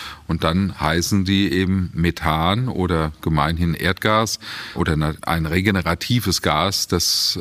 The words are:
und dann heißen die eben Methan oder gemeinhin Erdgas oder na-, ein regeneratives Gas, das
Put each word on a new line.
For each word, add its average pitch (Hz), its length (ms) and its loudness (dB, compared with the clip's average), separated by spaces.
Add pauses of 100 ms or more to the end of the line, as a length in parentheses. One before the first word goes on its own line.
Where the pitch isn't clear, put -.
(280)
und 82 160 -2
dann 85 360 0
heißen 87 440 2
die 98 280 2
eben 92 420 0
Methan 85 720 0
oder 82 540 0
gemeinhin 80 520 0
Erdgas - 640 0 (360)
oder 80 220 0
na-, 76 240 0
ein 82 240 0
regeneratives 92 960 0
Gas, 85 460 0
das - 540 0